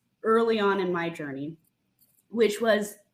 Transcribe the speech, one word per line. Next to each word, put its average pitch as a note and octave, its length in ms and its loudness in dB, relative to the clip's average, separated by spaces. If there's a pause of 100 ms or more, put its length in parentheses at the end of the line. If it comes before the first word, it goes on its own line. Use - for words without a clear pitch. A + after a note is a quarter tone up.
(220)
early A3+ 360 2
on G3 220 2
in F3+ 120 0
my E3+ 160 -2
journey, D3 480 -10 (720)
which G#3+ 300 0
was, G#3 360 0 (180)